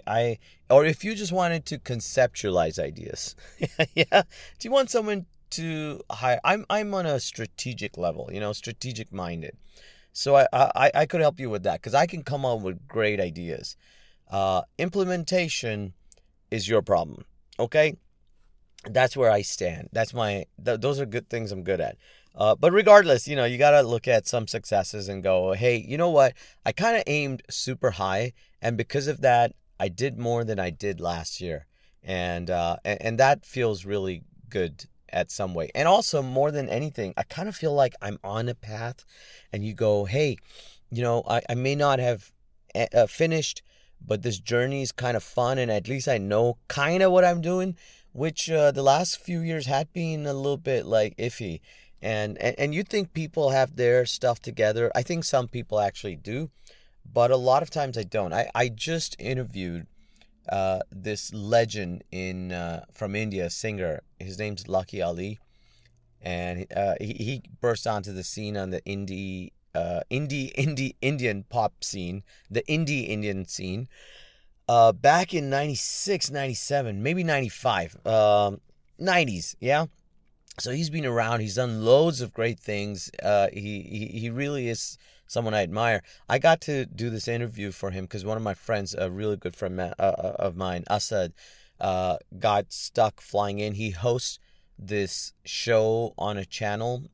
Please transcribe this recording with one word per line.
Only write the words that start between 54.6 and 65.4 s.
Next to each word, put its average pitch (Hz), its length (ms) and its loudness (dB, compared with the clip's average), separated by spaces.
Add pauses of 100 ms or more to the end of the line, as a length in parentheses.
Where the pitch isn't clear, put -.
I 123 80 0
think 165 200 -4
some 127 240 0
people 110 320 -4
actually 98 360 -2
do, 123 340 -8 (560)
but 120 240 4
a 131 80 6
lot 127 240 4
of 165 80 -6
times 139 260 -4
I 117 60 -2
don't. 95 320 -4
I, 113 220 0
I 123 140 2
just 160 500 -6
interviewed, 98 640 -6 (640)
uh, 95 300 0 (100)
this 101 420 -6
legend 104 800 0
in, 92 400 -6
uh, 85 400 -6
from 101 240 -6
India, 98 360 -2
singer. 92 500 -4 (160)
His 92 220 -12
name's 104 280 -8
Lucky 92 320 -4
Ali. 90 380 -4 (800)